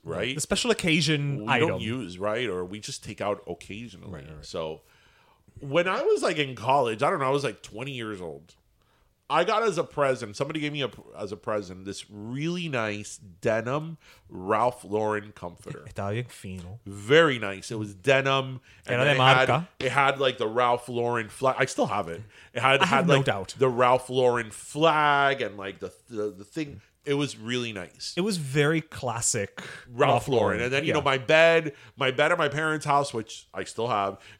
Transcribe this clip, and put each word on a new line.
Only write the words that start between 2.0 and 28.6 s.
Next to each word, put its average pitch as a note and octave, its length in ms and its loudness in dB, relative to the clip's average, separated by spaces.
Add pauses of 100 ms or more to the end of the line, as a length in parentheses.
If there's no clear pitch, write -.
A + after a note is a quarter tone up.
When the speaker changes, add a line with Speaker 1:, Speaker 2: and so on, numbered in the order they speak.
Speaker 1:
right? G#2+ 300 -2
Or F2+ 160 -4
we G2 160 -10
just - 240 -12
take A2+ 180 -12
out G2+ 260 -4
occasionally. F#2+ 680 -12
Speaker 2:
Right, C#2+ 120 -14
right, D#2 120 -18
right. D2 80 -18
Speaker 1:
So, D#2+ 360 -8 (760)
when D3+ 280 0
I G3+ 160 0
was, G#4 180 2
like, G3+ 160 2
in C3+ 180 -2
college, A#2 480 0
I D3 60 4
don't F#3 100 0
know, C#3 80 -2
I C3 40 2
was, C#3+ 120 0
like, A2 180 -6
twenty A#2+ 300 -12
years A2 300 -8
old. D#2 340 -12 (760)
I D#3 140 4
got G#3+ 200 2
as G3 140 0
a E3+ 60 0
present, B2+ 540 -2
somebody D3+ 240 -4
gave D3 100 -2
me D3 120 -4
a, A#2+ 60 -2 (280)
as G2 160 -8
a - 20 -8
present, F#2+ 480 -6
this G2 260 -8
really C#3+ 600 -6
nice G#2+ 480 -4 (240)
denim B2+ 560 -2 (320)
Ralph G#2+ 560 0
Lauren G#2 500 -2
comforter. - 440 -14
Speaker 2:
<laughs> - 140 -18
Estaba G2+ 200 -4
bien A#2+ 160 -4
fino. F#2 560 -14
Speaker 1:
Very B2 520 4
nice. G2 320 -8
It A2+ 80 -6
was G#2+ 160 -8
denim. C3 680 0 (240)
And A2+ 100 -2
Speaker 2:
Era B2 40 2
de C3 60 2
Speaker 1:
then C#3+ 120 4
it - 20 4
had, C3 300 6
Speaker 2:
marca. D3 180 2 (120)
Speaker 1:
it C3 120 -2
had, C#3 300 2
like, C3 160 0
the A2+ 100 -2
Ralph A#2+ 400 0
Lauren A#2+ 400 -2
flag. C3 320 0
I C3+ 60 4
still A#3+ 220 0
have G#2 200 -2
it. E2+ 140 -10 (320)
It A#2+ 80 -4
had, C3+ 180 6
Speaker 2:
I F#3 60 4
Speaker 1:
had, F3 140 4
Speaker 2:
have C3 80 2
no C#3 100 8
Speaker 1:
like, C3+ 80 2
Speaker 2:
doubt. G2+ 320 -2
Speaker 1:
the C3 100 4
Ralph B2 420 4
Lauren B2 400 2
flag D3 920 2
and, G2+ 160 -6
like, G2 220 -10
the, F#2 120 -8 (180)
the, G#2+ 220 -2
the F#2+ 140 -18
thing. C#3+ 340 -8 (260)
It D3 80 -2
was C#3+ 240 -2
really A#2 340 -4
nice. F#2 460 -10
Speaker 2:
It F3 40 0
was G#3 140 0
very D3+ 460 2